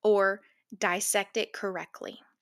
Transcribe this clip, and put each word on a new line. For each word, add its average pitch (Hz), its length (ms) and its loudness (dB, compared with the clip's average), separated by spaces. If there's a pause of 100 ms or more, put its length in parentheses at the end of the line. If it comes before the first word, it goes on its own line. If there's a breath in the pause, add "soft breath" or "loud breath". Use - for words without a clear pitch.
or 202 380 4 (380 soft breath)
dissect 196 580 -2
it - 160 -4
correctly. - 680 -10 (220)